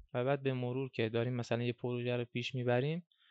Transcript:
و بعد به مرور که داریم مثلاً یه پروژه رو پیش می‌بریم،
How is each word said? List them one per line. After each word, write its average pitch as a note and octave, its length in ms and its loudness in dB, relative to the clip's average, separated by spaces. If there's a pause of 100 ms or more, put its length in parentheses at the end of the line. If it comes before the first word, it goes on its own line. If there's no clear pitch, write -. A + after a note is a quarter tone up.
(140)
و B2 100 0
بعد C3+ 200 2
به C3+ 100 0
مرور B2+ 360 -2
که A2+ 200 0
داریم A#2 240 0
مثلاً A#2+ 300 0
یه A#2+ 100 0
پروژه B2 440 -2
رو A#2+ 80 0
پیش A#2+ 300 -4
می‌بریم، B2+ 500 2 (260)